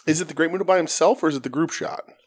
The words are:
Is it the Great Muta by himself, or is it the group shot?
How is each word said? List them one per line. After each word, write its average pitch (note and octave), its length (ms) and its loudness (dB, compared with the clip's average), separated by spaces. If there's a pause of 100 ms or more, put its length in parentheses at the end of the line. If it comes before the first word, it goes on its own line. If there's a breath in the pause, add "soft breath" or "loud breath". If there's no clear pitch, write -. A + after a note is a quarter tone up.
Is D#3+ 140 0
it E3+ 80 -8
the - 40 -12
Great D#3+ 160 0
Muta F#3 140 -4
by F#3 140 4
himself, E3 440 2
or E3 60 2
is D3 80 0
it B2+ 80 -6
the C3+ 60 -8
group D3+ 220 0
shot? - 320 -8 (240)